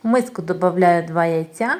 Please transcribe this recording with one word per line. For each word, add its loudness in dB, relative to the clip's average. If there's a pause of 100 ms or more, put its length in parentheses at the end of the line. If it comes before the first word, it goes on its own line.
В -2
миску -2
добавляю 2
два -2
яйця -4